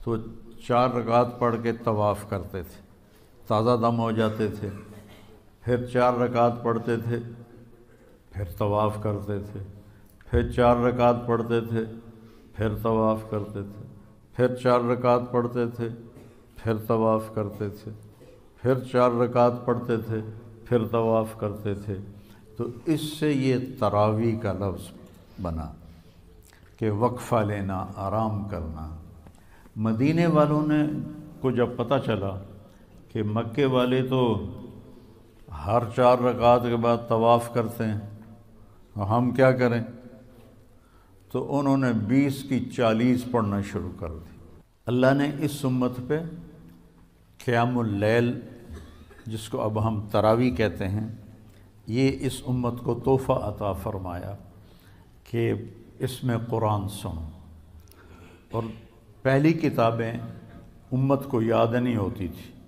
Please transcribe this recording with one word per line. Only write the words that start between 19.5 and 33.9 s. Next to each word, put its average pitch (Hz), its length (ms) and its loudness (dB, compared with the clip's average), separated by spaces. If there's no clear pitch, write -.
पढ़ते 117 300 0
थे, 110 240 -4
फिर 113 220 2
तवाफ़ 113 520 0
करते 101 360 -4
थे। 101 200 -6
तो 120 160 -6
इससे 151 460 0
ये 131 260 2
तरावी 107 800 2
का 101 160 -2
लफ्ज़ 95 340 -4
बना 80 340 -6
कि 110 100 0
वक्फ़ा 120 540 0
लेना, 101 320 -2
आराम 104 480 -2
करना। 82 400 -8
मदीने 131 500 2
वालों 151 400 4
ने, 151 160 2
को 131 100 0
जब 120 260 0
पता 123 220 0
चला 98 320 -2
कि 110 100 -2
मक्के 113 420 0
वाले 127 380 2